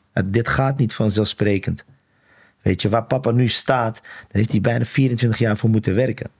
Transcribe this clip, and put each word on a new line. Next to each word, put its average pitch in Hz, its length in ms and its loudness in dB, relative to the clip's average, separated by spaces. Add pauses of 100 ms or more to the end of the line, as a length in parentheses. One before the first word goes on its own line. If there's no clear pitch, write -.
(120)
Dat 95 200 -2
dit 117 160 0
gaat 135 300 0
niet 110 160 0
vanzelfsprekend. 104 920 0 (800)
Weet 95 200 0
je, 107 60 0
waar 110 160 2
papa 127 260 0
nu 120 180 2
staat, 117 540 0
daar - 280 -20
heeft 107 200 0
hij 104 100 0
bijna 117 240 0
vierentwintig 120 540 0
jaar 110 180 2
voor 113 140 2
moeten 107 240 2
werken. 120 460 -2